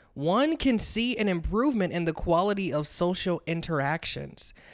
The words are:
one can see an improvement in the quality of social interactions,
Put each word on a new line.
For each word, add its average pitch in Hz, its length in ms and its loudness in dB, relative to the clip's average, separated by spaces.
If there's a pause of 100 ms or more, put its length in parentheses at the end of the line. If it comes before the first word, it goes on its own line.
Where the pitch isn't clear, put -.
(160)
one 220 400 2
can 254 240 2
see 233 380 -2
an 214 100 0
improvement 190 640 2
in 170 140 -2
the 160 80 0
quality 185 580 2
of 151 160 0
social 180 580 -2
interactions, 156 1080 -4 (200)